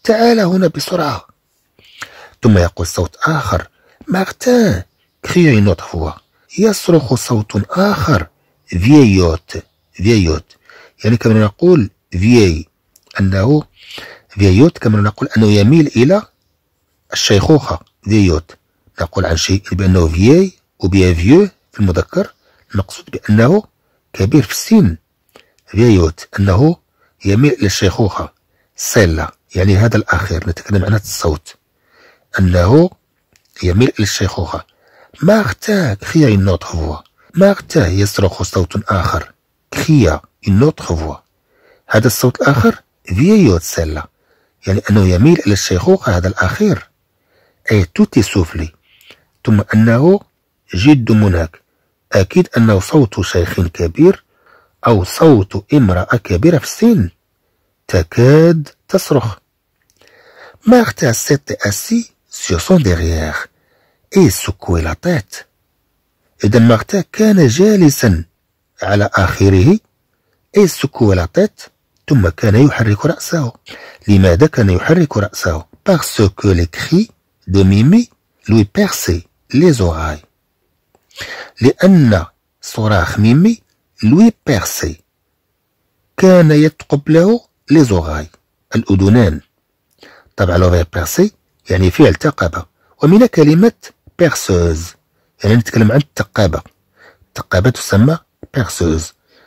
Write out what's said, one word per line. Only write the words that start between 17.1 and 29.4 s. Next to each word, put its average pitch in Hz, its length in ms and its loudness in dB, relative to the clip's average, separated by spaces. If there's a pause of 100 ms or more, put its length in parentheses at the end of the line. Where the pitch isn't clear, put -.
الشيخوخة. 104 680 0 (280)
Vieillotte. 95 480 0 (460)
نقول 87 240 -6
عن 82 120 -4
شيء 95 340 -4
بأنه 92 380 0
vieille 139 420 2 (320)
أو 95 60 0
bien 92 280 2
vieux 151 320 4 (220)
في - 80 -12
المذكر. 101 540 -4 (400)
المقصود - 400 -8
بأنه 120 500 0 (500)
كبير 131 300 0
في - 80 -8
السن. 131 460 0 (800)
Vieillotte. 98 640 0
أنه 101 380 2 (480)
يميل 113 260 2
إلى 131 140 -4
الشيخوخة. 98 680 -4 (600)
Celle-là. 85 380 0 (240)